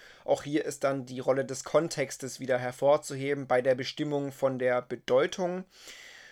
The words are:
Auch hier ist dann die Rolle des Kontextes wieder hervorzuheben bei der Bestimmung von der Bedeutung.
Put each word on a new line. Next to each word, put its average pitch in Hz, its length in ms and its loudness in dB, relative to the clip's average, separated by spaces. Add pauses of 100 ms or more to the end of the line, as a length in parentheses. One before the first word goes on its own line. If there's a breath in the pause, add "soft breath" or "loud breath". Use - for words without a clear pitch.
(240 loud breath)
Auch - 180 0
hier 147 220 0
ist - 180 -8
dann 139 240 0
die 127 140 -10
Rolle 135 240 2
des 127 180 -8
Kontextes 147 800 -2
wieder 127 180 0
hervorzuheben 139 880 0
bei 127 160 4
der 131 140 4
Bestimmung 143 560 -4
von 131 260 0
der 123 240 2
Bedeutung. 175 800 0 (680 loud breath)